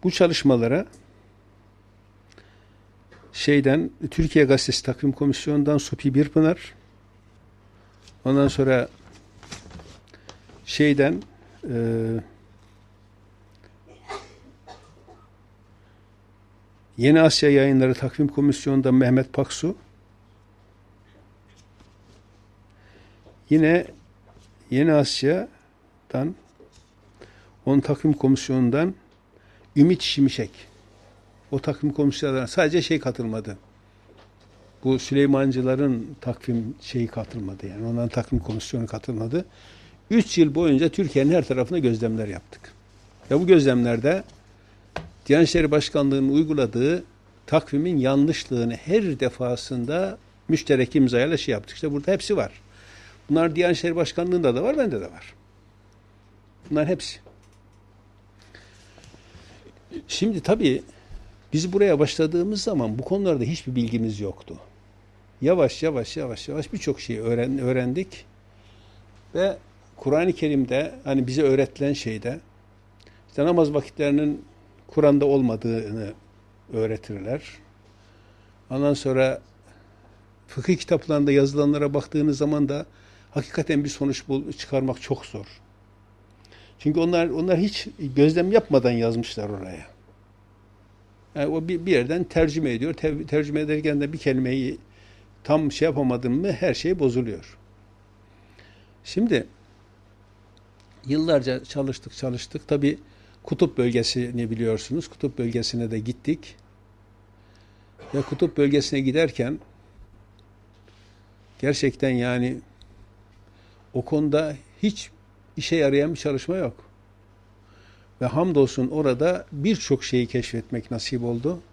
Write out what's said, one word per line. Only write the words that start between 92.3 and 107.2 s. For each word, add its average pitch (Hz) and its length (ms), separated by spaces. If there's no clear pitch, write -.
ediyor. 131 220
Te-, 156 320
tercüme 147 340
ederken 151 420
de 143 120
bir 160 40
kelimeyi 131 600
tam 151 280
şey 156 140
yapamadın 127 460
mı 170 200
her 156 220
şey 180 260
bozuluyor. 120 580
Şimdi 196 440
yıllarca 139 580
çalıştık, 135 500
çalıştık. 127 540
Tabii 147 320
Kutup - 340
bölgesini 120 720
biliyorsunuz. 113 560
Kutup - 300
bölgesine 117 540
de 113 80
gittik. 123 560